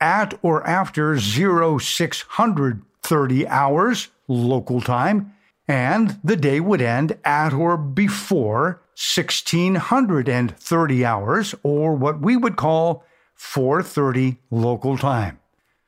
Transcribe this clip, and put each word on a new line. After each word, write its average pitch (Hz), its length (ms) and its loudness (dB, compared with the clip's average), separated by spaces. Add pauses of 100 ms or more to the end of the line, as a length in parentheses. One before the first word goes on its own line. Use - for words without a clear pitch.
at 196 400 0
or 160 240 0
after 156 540 0
zero 160 580 2
six - 440 -4
hundred 143 600 0 (220)
thirty 139 440 2
hours 147 600 0 (200)
local 123 540 0
time, 180 520 0 (340)
and 143 560 0
the 185 120 2
day 143 240 2
would 180 220 0
end 123 420 0
at 147 300 0
or 165 240 0
before 156 1040 0 (140)
sixteen - 800 -2
hundred 180 520 0
and 123 300 0
thirty 143 480 0
hours, 117 580 -2
or 147 320 0
what 147 240 -2
we 202 160 2
would 233 200 0
call 160 480 0 (320)
four 143 480 0
thirty 131 540 0 (120)
local 120 480 0
time. 117 420 -2 (480)